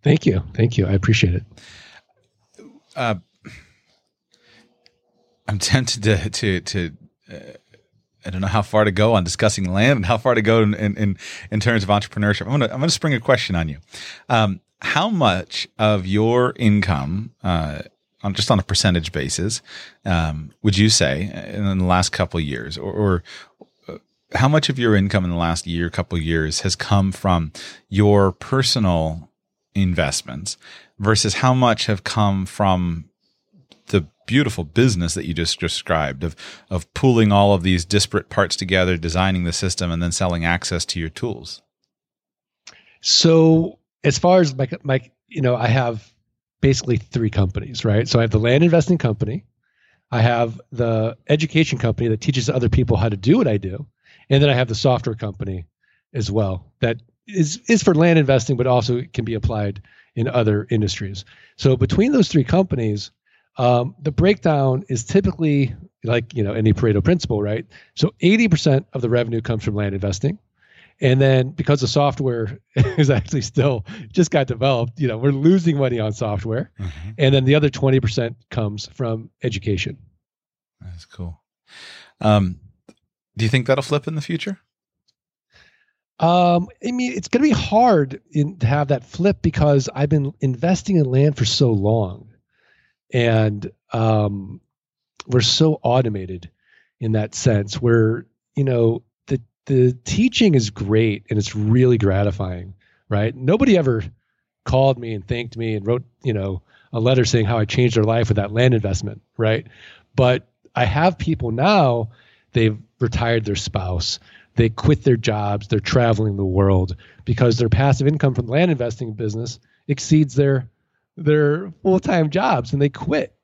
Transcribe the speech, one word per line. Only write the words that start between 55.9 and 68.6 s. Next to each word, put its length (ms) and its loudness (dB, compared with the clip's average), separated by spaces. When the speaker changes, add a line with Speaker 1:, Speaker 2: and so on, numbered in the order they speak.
Speaker 1:
as 200 -4
well 480 -4
that 160 -2
is, 400 -2
is 160 2
for 100 4
land 240 4
investing, 380 2
but 100 -2
also 360 0
can 120 -6
be 100 -6
applied 480 -4
in 100 -2
other 420 0
industries. 560 -4
So 220 2
between 340 2
those 160 4
three 180 2
companies, 680 0
um, 420 2
the 120 -4
breakdown 800 0
is 120 -4
typically 720 0
like, 300 -2
you 100 -2
know, 80 -2
any 220 2
Pareto 280 2
principle, 400 0
right? 240 -6
So 260 -2
eighty 280 2
percent 440 2